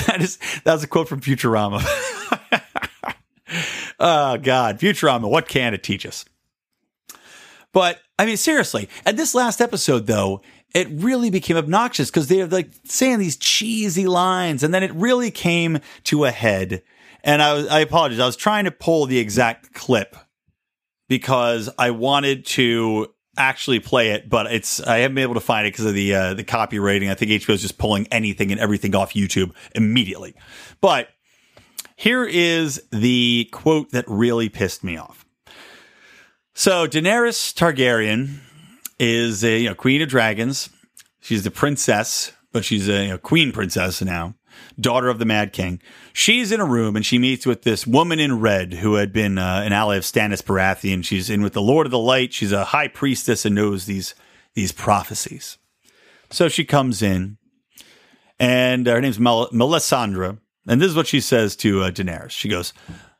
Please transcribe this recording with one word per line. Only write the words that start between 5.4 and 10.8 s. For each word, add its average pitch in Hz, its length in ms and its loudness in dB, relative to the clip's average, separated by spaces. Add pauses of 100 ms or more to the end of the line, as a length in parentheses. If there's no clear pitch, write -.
can 123 240 0
it 95 120 -6
teach - 200 -6
us? - 200 -14 (1500)
But, 180 280 2 (180)
I 208 80 4
mean, 226 100 -2
seriously, 190 520 0 (180)
at 214 100 2
this 302 200 -2
last 240 240 0
episode, 151 480 0
though, 98 340 0 (320)
it 180 160 0